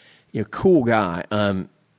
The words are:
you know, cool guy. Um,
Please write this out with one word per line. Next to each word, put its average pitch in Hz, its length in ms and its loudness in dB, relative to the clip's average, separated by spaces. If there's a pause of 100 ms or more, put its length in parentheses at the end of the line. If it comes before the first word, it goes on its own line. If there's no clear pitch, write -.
(340)
you 110 80 -4
know, 101 100 -6
cool 175 320 2
guy. 104 480 0
Um, 101 380 -2 (300)